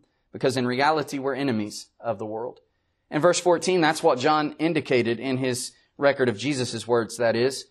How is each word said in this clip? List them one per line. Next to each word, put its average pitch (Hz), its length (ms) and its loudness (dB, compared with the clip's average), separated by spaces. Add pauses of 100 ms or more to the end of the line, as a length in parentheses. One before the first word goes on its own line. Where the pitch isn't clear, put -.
(320)
because 131 260 -2
in 123 80 0
reality, 139 540 0
we're 131 160 -2
enemies 113 520 -4 (120)
of 117 180 -4
the 110 80 -8
world. 110 360 -10 (500)
In 151 100 -2
verse 170 180 4
fourteen, 180 420 2
that's 156 200 2
what 151 160 4
John 151 400 0
indicated 127 640 0
in 127 180 -4
his 127 360 -4 (240)
record 135 300 2
of 104 120 0
Jesus' 123 480 -4
words, 117 300 0
that 113 180 2
is. 131 280 0
He - 80 -20